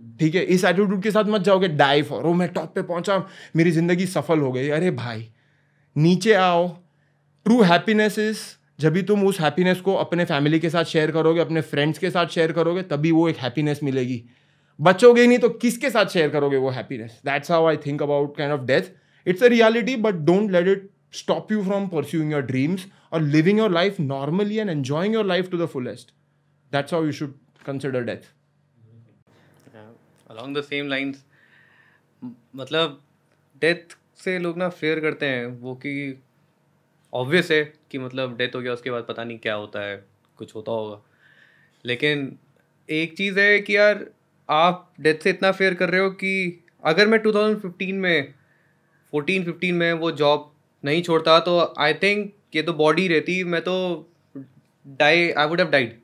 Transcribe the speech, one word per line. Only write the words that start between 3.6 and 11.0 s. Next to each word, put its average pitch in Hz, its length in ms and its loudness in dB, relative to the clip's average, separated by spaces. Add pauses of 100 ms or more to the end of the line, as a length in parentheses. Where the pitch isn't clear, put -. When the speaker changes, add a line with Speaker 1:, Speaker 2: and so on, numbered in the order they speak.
Speaker 1:
ज़िंदगी 175 340 0
सफल 160 340 0
हो 135 120 0
गई।" 127 180 -4
अरे 170 220 0
भाई, 117 380 -8 (680)
नीचे 180 360 4
आओ। 180 440 2 (720)
True 226 200 6
happiness 208 520 4
is 214 180 -2 (420)
जब 151 140 2
भी 190 80 0
तुम 196 260 2
उस 196 120 0
हैप्पीनेस 180 420 0
को 190 140 0
अपने 170 300 -2
फैमिली 156 340 2
के 165 100 -2
साथ 165 140 0
शेयर 156 280 0